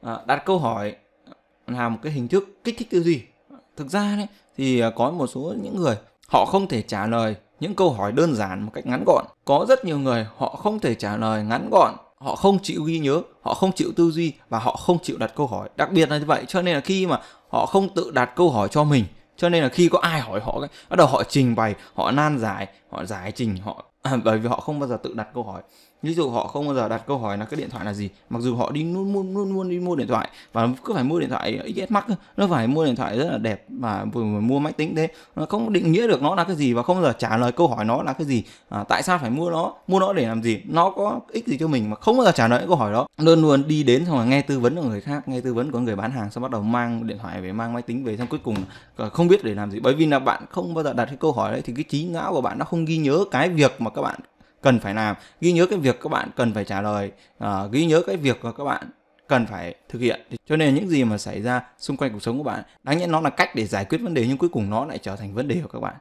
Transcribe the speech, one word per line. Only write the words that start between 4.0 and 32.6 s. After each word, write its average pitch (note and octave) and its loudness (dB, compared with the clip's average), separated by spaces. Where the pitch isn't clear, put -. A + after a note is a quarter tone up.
đấy, G3+ -4
thì, C3 2
à, A2+ 2
có B2 2
một D#3+ -2
số C#3 -8
những G3+ -8
người D3+ 0
họ A2 4
không F#3+ 0
thể A2+ -2
trả G#2 -4
lời A2+ 0
những F3 -6
câu F3+ 4
hỏi G2+ -2
đơn D3+ 4
giản G2+ -4
một G#2+ -8
cách - -10
ngắn B2 -2
gọn. F3 6
Có D3 2
rất B3+ 4
nhiều D#3+ -2
người A#2+ 0
họ - -4
không G#3+ -4
thể C3 0
trả G#2 -6
lời A2 -2
ngắn A2+ -2
gọn, C#3 6
họ C3+ -6
không G3 4
chịu E3 -4
ghi E3 -2
nhớ, D3+ 0
họ - -2
không F#3+ 0
chịu - -2
tư E3+ 6
duy D#3+ -2
và A2+ -2
họ A2 -2
không F3 2
chịu B2+ -6
đặt A2 -4
câu D3 -2
hỏi. G2+ -8
Đặc - 0
biệt D#3+ 4
là D3 0
như D3 -4
vậy, D3 0
cho F#3 0
nên F3 0
là C#3+ -2
khi F#3+ 0
mà D#3+ 0
họ A#2 0
không G3 0
tự - -2
đặt B2 0
câu F3 6
hỏi G#2 0
cho D3+ 2
mình, C#3+ 4
cho F3 0
nên E3+ 4
là C3+ 2
khi E3+ 4
có F3+ 4
ai E3 0
hỏi G#2+ -6
họ A#2 -4
cái, C#3+ -8
bắt - -2
đầu E3+ 8
họ C3 2
trình B2+ 4
bày, G#2+ 0
họ C#2 0
nan D3 2
giải, G2+ -4
họ - -10
giải F#2+ -10
trình, A2 -2
họ, G2 -12
<clears throat> C3 -2
bởi A2 4
vì A2+ -2
họ A#2+ -2
không D3+ -6
bao C#3 -4
giờ A#2+ -4
tự - -8
đặt A2 -8
câu A#2+ -8
hỏi. F#2+ -12
Ví D#3+ -2
dụ D#3+ 0
họ A#2 -2
không D3 -4
bao C#3+ -2
giờ A#2+ 0
đặt A2 -4
câu C#3 -2
hỏi G#2 -4
là G#2+ -6
cái D3 -8
điện - -8
thoại G2+ -10
là G#2 -4
gì, G2+ -6
mặc A#2 -4
dù A#2+ -2
họ A#2+ -2
đi D3+ -2
luôn, F#3+ -4
luôn, F#3+ -4
luôn, G3 -2
luôn F#3+ -2
đi F3+ -2
mua F3+ -2
điện A#3 -2
thoại A3+ -2
và A#2 2
cứ A3+ -4
phải C#3 0
mua D#3+ 0
điện C3+ -4
thoại - -4
X - -4
S - -2
Max, G3+ 2
nó G3+ 4
phải C#3+ 2